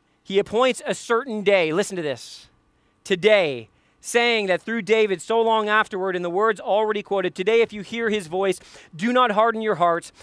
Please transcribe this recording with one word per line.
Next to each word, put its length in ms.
he 140
appoints 480
a 80
certain 480
day." 320
Listen 220
to 80
this. 440
Today, 640
saying 400
that 140
through 200
David 400
so 200
long 260
afterward 480
in 60
the 80
words 320
already 420
quoted, 320
"Today 260
if 120
you 80
hear 280
his 180
voice, 320
do 160
not 200
harden 300
your 140
hearts, 480